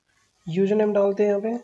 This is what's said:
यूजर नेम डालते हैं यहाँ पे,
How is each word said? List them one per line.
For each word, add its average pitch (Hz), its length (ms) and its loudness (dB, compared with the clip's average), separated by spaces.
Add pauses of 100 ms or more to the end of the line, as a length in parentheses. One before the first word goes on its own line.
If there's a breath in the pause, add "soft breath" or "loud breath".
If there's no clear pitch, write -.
(460)
यूजर 190 300 0
नेम 214 160 0
डालते 202 300 2
हैं 208 80 2
यहाँ 202 120 0
पे, 226 220 -4